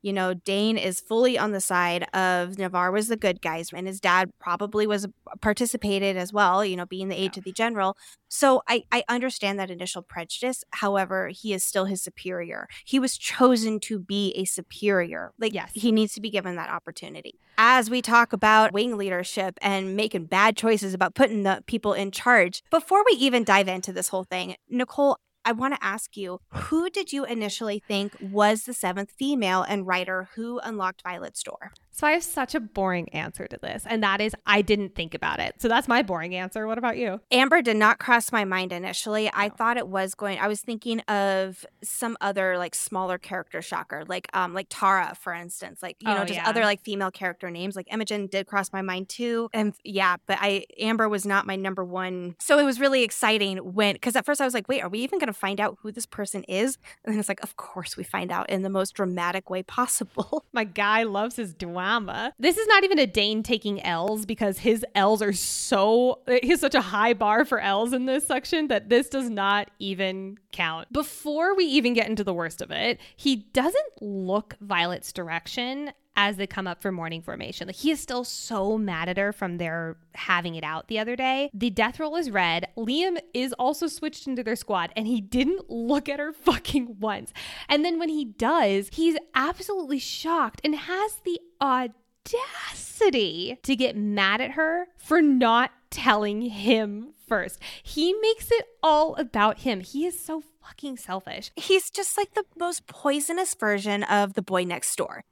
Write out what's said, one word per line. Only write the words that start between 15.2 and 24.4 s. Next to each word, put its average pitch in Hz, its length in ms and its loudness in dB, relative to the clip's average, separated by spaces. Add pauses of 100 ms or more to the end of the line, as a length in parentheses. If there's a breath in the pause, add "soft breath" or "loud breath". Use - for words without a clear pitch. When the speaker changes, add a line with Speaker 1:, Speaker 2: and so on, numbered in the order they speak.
Speaker 1:
Like, 220 140 -2
Speaker 2:
Yes. 180 200 -8
Speaker 1:
he 220 200 2
needs 214 220 4
to 208 60 -12
be 214 80 -6
given 185 280 -4
that 165 120 -6
opportunity. 165 680 -10 (180 soft breath)
As 233 320 8
we 247 120 2
talk 233 320 6
about 214 400 6
wing 220 240 0
leadership 185 640 -2
and 190 340 0
making 208 300 -2
bad 208 320 4
choices 202 360 2
about 185 220 0
putting 220 280 4
the 190 220 2
people 208 280 -2
in 196 180 -2
charge, 202 580 4
before 370 360 4
we 480 80 8
even 247 320 4
dive 196 240 6
into 185 240 -6
this 185 160 -4
whole 185 160 -4
thing, 185 300 -6 (140)